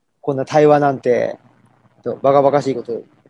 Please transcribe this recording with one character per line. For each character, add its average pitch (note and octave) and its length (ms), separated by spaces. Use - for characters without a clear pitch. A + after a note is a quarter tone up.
「こ C#3+ 140
ん - 20
な C3+ 80
対 D3+ 220
話 D3 140
な C#3+ 120
ん A#2+ 80
て、 A2+ 380
と、 A#2+ 140
バ C3+ 160
カ C#3 100
バ C#3 80
カ C#3+ 100
し C3+ 100
い B2+ 40
こ A#2+ 80
と A2+ 220